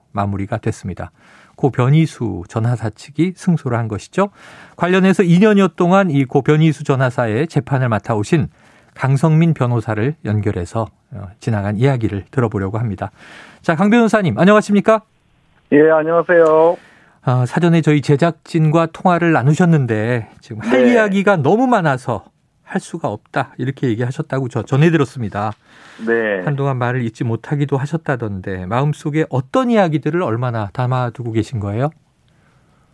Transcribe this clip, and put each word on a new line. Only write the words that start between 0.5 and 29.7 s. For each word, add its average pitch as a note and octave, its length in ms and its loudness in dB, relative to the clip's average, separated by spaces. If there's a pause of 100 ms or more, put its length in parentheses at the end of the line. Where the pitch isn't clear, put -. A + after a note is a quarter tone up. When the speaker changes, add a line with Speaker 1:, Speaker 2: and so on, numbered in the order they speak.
Speaker 1:
됐습니다. F#2 540 -8 (460)
고 C3+ 140 0
변희수 B2 760 0
전 A2+ 200 -4
하사 A#2 240 -4
측이 F3 440 -6
승소를 C#3 420 -2
한 A2+ 100 -4
것이죠. F3+ 420 -4 (480)
관련해서 F#3 460 2
이 E3+ 160 4
년여 G3+ 300 4
동안 F#3 420 2
이 C#3 120 2
고 C3 200 0
변희수 D#3 400 2
전 C3+ 180 0
하사의 B2 460 0
재판을 C3 420 -2
맡아오신 A2 580 -2 (460)
강성민 D#3 600 2
변호사를 A#2+ 680 -2
연결해서, G#2 640 -4 (240)
어, G2 160 -14 (120)
지나간 G#2 380 -4
이야기를 A2+ 520 -2
들어보려고 G#2+ 480 -4
합니다. G2+ 340 -6 (500)
자, E3 140 -2
강 G3 140 0
변호사님, G#3 480 2
안녕하십니까? G#3 640 4 (720)
Speaker 2:
예, D3+ 180 6
안녕하세요. E3 880 4 (460)
Speaker 1:
아, B2+ 220 0
사전에 E3 360 2
저희 D3 200 2
제작진과 D#3+ 840 0
통화를 E3+ 460 0
나누셨는데 B2 960 2 (100)
지금 G#2+ 220 -14
할 B3 240 2
Speaker 2:
네. B3 80 4
Speaker 1:
이야기가 G3+ 440 2
너무 G3 300 2
많아서 D3 580 -2 (380)
할 - 180 -6
수가 E3 260 -10
없다, - 500 -8
이렇게 C3+ 300 -4
얘기하셨다고 B2+ 640 -4
저 A2+ 120 -4
전해들었습니다. C3 920 0 (520)
Speaker 2:
네. A2 380 0
Speaker 1:
한동안 C#3 340 -4
말을 B2 240 -2
잇지 A#2 220 -6
못하기도 C#3 540 -4
하셨다던데 G#2 880 -6
마음속에 D3 640 -2
어떤 A#3+ 420 -2